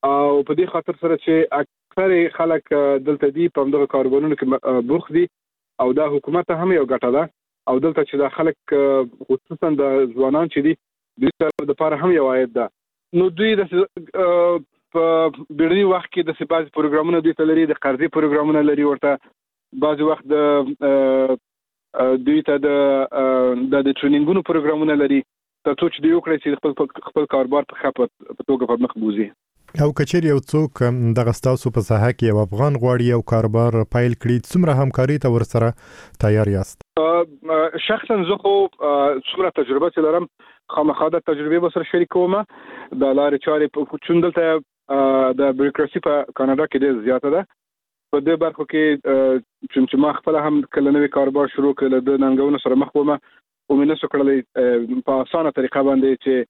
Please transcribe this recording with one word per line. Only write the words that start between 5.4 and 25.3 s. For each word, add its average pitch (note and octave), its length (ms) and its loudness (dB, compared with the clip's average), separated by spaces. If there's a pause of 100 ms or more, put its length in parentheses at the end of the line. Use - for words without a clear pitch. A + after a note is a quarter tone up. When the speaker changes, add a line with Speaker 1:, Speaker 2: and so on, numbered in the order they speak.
Speaker 1:
او B2+ 140 2
دا D3+ 120 2 (100)
حکومت D3+ 320 -2
ته E3+ 160 -2
هم F#3+ 80 0
یو D#3 140 2
ګټه B2 320 -2
ده. D#3+ 120 -2 (380)
او B2+ 120 0
دلته D#3 240 0
چې - 140 -8
دا C#3 120 0
خلک، D#3+ 280 -4 (160)
آه، C#3 300 2 (220)
خصوصاً D3+ 500 -4
د C#3+ 80 0 (300)
ځوانان C3+ 340 0
چې D#3 180 -4
دي، D#3+ 80 2 (440)
دوی B2+ 220 0
سره D3+ 320 -4
د - 80 0
پاره D#3 240 -2
هم F3+ 80 2
یو D3+ 160 2
عاید B2+ 260 0
ده. A#2+ 120 -2 (480)
نو F3 160 4
دوی G#3+ 260 0
داسې، F3 200 -2 (500)
آه، F3 300 2 (380)
په E3 100 0 (500)
بیړني E3 300 2
وخت F#3 280 0
کې F3+ 180 -4
داسې D#3 220 -6
بعضې E3 260 -2
پروګرامونه D#3 480 0
دوی D#3+ 80 2
ته D#3+ 100 -2
لري، D#3+ 220 2
د D3+ 80 0 (100)
قرضې C#3 320 -2
پروګرامونه D3+ 540 0
لري D3 140 0
ورته، C#3+ 280 0 (600)
بعضې D3 280 -2
وخت D3+ 320 -2
د، - 20 2 (540)
آه، C3 480 2 (560)
آه، C3 220 0
دوی C#3+ 260 2
ته D3 160 0
د، C#3+ 100 0 (540)
آه، C3 320 2 (180)
د، C#3 160 2
د - 20 2 (100)
ټرینینګونو D3 500 0
پروګرامونه D#3 520 0
لري، C#3 200 2 (440)